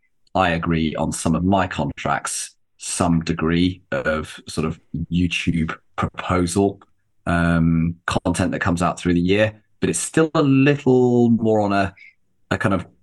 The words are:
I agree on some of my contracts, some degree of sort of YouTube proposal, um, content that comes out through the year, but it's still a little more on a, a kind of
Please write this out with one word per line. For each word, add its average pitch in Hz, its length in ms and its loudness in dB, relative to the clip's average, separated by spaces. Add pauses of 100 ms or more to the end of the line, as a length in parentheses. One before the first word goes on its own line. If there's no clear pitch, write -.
(360)
I 92 140 2
agree 82 460 -2
on 80 160 -4
some 80 240 -2
of 85 80 -2
my 95 240 2
contracts, - 880 -6 (220)
some 85 440 0
degree 85 600 -2 (100)
of 78 560 -6
sort 78 180 -6
of 82 140 -6 (320)
YouTube 85 640 -2 (200)
proposal, 90 840 -2 (440)
um, 85 720 2 (100)
content 90 460 -2
that - 80 -4
comes 85 220 -2
out 85 180 -2
through 87 160 0
the 87 60 2
year, 104 400 0 (180)
but 90 100 -2
it's - 100 -2
still 160 360 0
a 160 80 2
little 127 880 4
more 110 300 2
on 101 120 0
a, 98 200 0 (580)
a 98 60 0
kind 98 160 0
of 90 120 -4 (180)